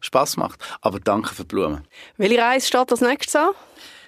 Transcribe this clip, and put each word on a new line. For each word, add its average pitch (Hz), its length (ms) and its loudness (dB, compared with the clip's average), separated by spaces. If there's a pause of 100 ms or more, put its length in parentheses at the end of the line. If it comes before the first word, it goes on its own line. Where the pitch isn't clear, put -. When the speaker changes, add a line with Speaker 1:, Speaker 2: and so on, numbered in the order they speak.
Speaker 1:
Spass - 360 0
macht. - 220 -6 (220)
Aber 101 180 -2
danke 104 340 -2
für - 120 -12
die - 100 -10
Blumen. 78 320 -2 (300)
Speaker 2:
Welche 214 260 4
Reise 254 240 0
steht 254 240 2
als 240 100 2
nächstes 247 360 0
an? 311 140 4 (580)